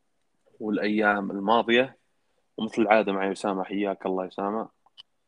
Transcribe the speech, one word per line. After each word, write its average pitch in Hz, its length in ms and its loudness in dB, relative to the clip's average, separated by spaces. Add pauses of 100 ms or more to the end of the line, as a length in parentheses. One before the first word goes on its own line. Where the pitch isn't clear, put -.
(600)
والأيام 104 720 0
الماضية. 113 680 2 (600)
ومثل 110 240 -2
العادة 104 300 4
معي 98 200 0
أسامة، 95 320 -2
حياك 98 420 -4
الله 95 180 -2
يا 92 60 -10
أسامة. 101 400 -6 (580)